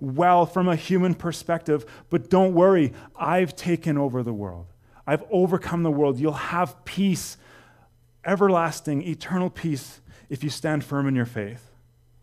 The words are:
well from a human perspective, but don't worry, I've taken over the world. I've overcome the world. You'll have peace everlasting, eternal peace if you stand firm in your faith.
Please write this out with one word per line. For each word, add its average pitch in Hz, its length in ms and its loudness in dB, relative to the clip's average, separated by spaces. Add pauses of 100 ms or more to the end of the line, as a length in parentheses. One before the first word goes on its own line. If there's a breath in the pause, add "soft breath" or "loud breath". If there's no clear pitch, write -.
well 170 460 4
from 180 200 0
a 175 80 2
human 180 400 0
perspective, 160 720 -4 (240 loud breath)
but 170 180 -2
don't 185 260 4
worry, 175 380 6 (220 loud breath)
I've 165 400 0
taken 165 420 -2
over 127 280 -2
the 117 100 -6
world. 90 320 -10 (400 soft breath)
I've 151 240 0
overcome 180 540 0
the 160 80 2
world. 143 260 2
You'll 151 140 0
have 170 520 -4
peace - 520 -2 (920 soft breath)
everlasting, 165 760 0
eternal 180 460 -4
peace - 520 -8 (280 soft breath)
if 143 160 -8
you 151 60 -2
stand 151 340 -4
firm 139 220 -4
in 135 80 0
your 123 100 2
faith. 113 460 -10 (520)